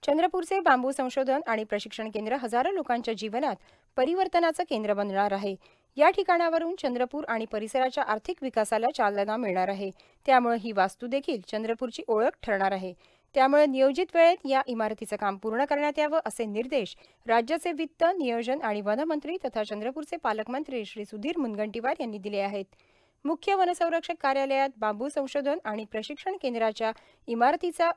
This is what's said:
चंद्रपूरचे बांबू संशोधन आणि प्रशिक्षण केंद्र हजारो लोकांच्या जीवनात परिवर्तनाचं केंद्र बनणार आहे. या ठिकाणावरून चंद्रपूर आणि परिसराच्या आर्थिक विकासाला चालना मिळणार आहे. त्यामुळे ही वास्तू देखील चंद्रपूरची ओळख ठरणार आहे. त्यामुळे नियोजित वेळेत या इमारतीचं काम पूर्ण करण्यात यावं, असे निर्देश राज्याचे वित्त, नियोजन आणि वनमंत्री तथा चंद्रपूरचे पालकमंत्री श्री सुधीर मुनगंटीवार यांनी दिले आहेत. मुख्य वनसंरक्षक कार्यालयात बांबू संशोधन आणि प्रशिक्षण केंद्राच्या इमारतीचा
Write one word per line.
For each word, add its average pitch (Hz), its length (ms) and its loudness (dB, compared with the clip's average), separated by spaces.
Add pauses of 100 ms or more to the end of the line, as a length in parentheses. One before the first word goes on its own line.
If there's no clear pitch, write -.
चंद्रपूरचे 349 540 2
बांबू 269 320 4
संशोधन 262 560 -2
आणि 220 160 -2
प्रशिक्षण 220 460 -6
केंद्र 214 260 -4
हजारो 247 360 0
लोकांच्या 247 420 -2
जीवनात 220 420 -2 (400)
परिवर्तनाचं 339 760 2
केंद्र 214 240 0
बनणार 202 380 0
आहे. 196 240 -4 (400)
या 302 140 8
ठिकाणावरून 339 680 2
चंद्रपूर 254 520 -2
आणि 226 180 -4
परिसराच्या 254 580 0
आर्थिक 220 380 -2
विकासाला 226 540 0
चालना 202 420 0
मिळणार 185 300 0
आहे. 196 240 -4 (340)
त्यामुळे 247 320 4
ही 220 140 -6
वास्तू 196 360 0
देखील 269 400 -2
चंद्रपूरची 226 600 -4
ओळख 226 220 4 (140)
ठरणार 196 280 0
आहे. 185 220 -6 (400)
त्यामुळे 277 320 6
नियोजित 269 480 2
वेळेत 339 240 8 (120)
या 262 180 4
इमारतीचं 220 480 -4
काम 202 220 -2
पूर्ण 220 280 -2
करण्यात 294 340 0
यावं, 302 260 2
असे - 200 -4
निर्देश 226 520 -4 (300)
राज्याचे 240 440 2
वित्त, 311 320 -2 (140)
नियोजन 247 440 -2
आणि 208 200 -2
वनमंत्री 294 640 -2
तथा 226 180 -4
चंद्रपूरचे 254 540 -8
पालकमंत्री 240 680 -4
श्री 208 200 -10
सुधीर 220 320 -6
मुनगंटीवार 226 640 -2
यांनी 226 180 -6
दिले 202 220 -6
आहेत. 196 260 -4 (600)
मुख्य 330 300 0
वनसंरक्षक 339 680 0
कार्यालयात 269 560 2
बांबू 214 320 -2
संशोधन 285 560 -2
आणि 214 260 -6
प्रशिक्षण 226 500 -6
केंद्राच्या 226 500 0 (360)
इमारतीचा 320 680 2